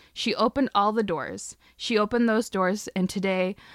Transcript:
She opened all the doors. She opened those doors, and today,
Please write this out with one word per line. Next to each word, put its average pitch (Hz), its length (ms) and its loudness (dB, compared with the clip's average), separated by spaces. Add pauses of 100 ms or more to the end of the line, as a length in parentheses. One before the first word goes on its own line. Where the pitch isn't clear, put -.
(140)
She - 200 -2
opened 240 400 2
all 202 200 2
the 226 100 0
doors. 170 540 -6 (180)
She - 220 0
opened 226 320 2
those 214 200 2
doors, 190 460 0
and 185 140 0
today, 185 480 -2 (180)